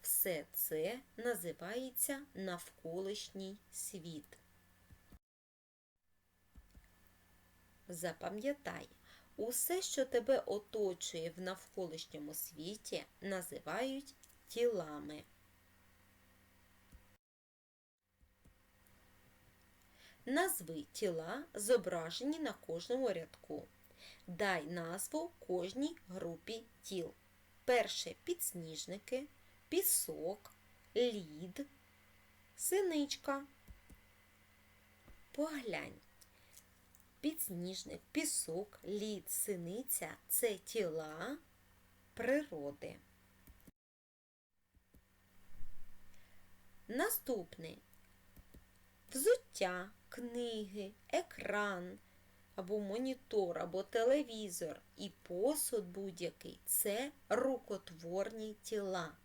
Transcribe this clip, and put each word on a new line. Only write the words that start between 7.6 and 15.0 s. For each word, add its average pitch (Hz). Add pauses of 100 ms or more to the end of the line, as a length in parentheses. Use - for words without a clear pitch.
Запам'ятай, 185 (480)
усе, 247
що 269
тебе 254
оточує 185
в 170
навколишньому 160
світі, 170 (160)
називають 196 (320)
тілами. 151 (4000)